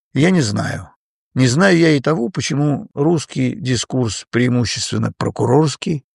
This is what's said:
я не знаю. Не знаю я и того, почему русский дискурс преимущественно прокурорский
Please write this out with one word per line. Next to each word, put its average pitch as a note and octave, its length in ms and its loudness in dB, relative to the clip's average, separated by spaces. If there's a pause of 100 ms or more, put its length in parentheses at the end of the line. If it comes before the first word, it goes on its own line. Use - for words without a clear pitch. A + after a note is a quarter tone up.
(140)
я D3 160 4
не F#3 120 4
знаю. G2+ 500 -4 (420)
Не B2+ 140 4
знаю E3+ 320 4
я D#3+ 180 4
и - 20 2
того, F3+ 300 -2
почему C#3+ 640 -2
русский C#3+ 640 -2
дискурс B2 760 -4
преимущественно A#2 880 -2
прокурорский C#3 880 0 (120)